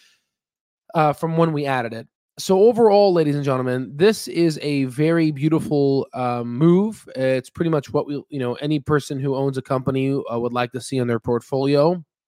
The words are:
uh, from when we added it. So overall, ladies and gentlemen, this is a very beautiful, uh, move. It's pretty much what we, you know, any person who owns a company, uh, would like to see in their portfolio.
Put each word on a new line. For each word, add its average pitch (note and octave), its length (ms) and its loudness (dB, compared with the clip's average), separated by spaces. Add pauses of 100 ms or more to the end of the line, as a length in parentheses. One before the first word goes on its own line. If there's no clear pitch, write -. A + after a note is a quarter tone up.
(920)
uh, D3+ 200 2
from D#3+ 240 -4
when E3 160 2
we C#3+ 140 -4
added B2 260 -2
it. A2+ 120 -12 (320)
So F#3+ 260 2
overall, G#3 480 6
ladies D#3 240 2
and C#3+ 80 -4
gentlemen, B2+ 500 -2
this G3 360 0
is E3 320 0
a C#3+ 240 -2
very D#3 440 0
beautiful, C#3+ 840 0
uh, B2 320 -4
move. E3+ 680 2
It's C3 360 -2
pretty E3+ 200 -4
much D3+ 220 -2
what D3 160 -2
we, C#3+ 220 -8
you D3 100 -8
know, B2 220 -2
any D3+ 180 -2
person C#3+ 400 -2
who C3+ 160 -2
owns C3+ 220 -2
a B2+ 40 -4
company, C3+ 520 -2
uh, A#2 260 -4
would A#2+ 140 -4
like B2 180 -2
to B2+ 80 -10
see C3 200 -6
in B2 100 0
their A#2 100 0
portfolio. C#3+ 800 0 (260)